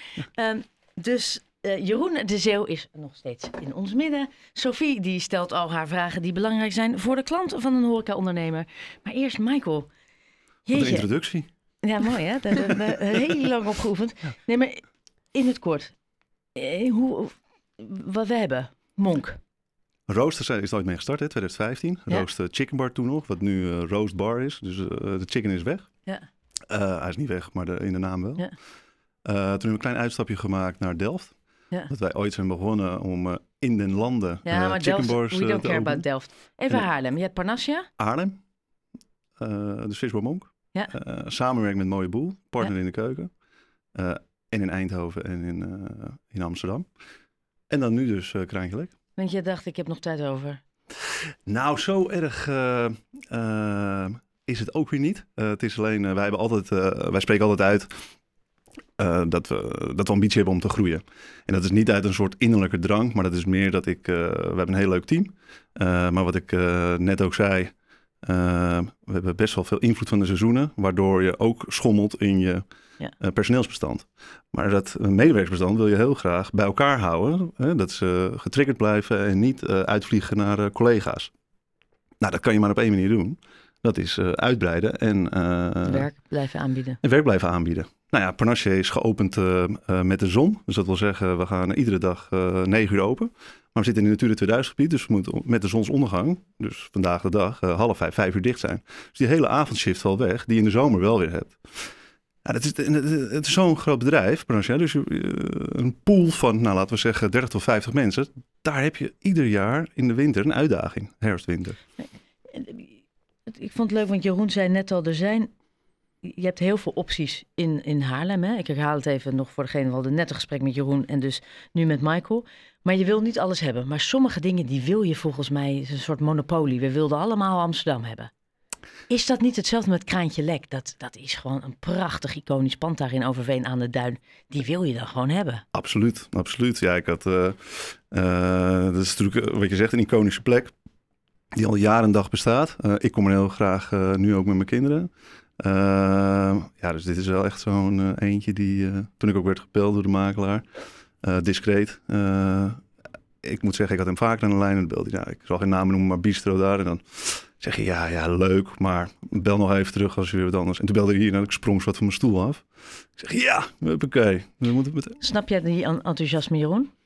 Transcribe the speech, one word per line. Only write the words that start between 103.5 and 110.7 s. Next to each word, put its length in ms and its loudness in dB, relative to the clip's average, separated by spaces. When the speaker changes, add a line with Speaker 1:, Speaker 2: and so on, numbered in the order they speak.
Speaker 1:
zo'n 260 4
groot 200 2
bedrijf, 480 2
Panache, 300 2
dus 160 2
je, 120 0
eh, 800 -4
een 200 -2
pool 240 8
van, 340 4
nou, 140 4
laten 200 2
we 60 0
zeggen, 300 2
dertig 200 2
tot 120 -2
vijftig 300 2
mensen. 340 2
Daar 200 0
heb 140 0
je 220 -6
ieder 280 4
jaar 480 2
in 140 2
de 60 4
winter 300 2
een 100 2
uitdaging, 640 0